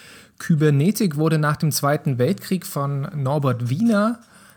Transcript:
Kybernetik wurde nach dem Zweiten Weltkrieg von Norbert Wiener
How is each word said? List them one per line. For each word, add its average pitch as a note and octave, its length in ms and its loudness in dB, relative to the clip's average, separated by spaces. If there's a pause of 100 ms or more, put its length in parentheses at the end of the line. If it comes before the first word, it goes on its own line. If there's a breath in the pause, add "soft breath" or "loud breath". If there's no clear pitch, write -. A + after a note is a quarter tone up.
(380 loud breath)
Kybernetik D#3 760 2
wurde D#3 220 2
nach D3+ 180 0
dem D3+ 160 0
Zweiten C#3+ 460 0
Weltkrieg F3 460 -2
von C#3 380 -4 (200)
Norbert C3 460 0
Wiener G#3+ 520 0 (360 loud breath)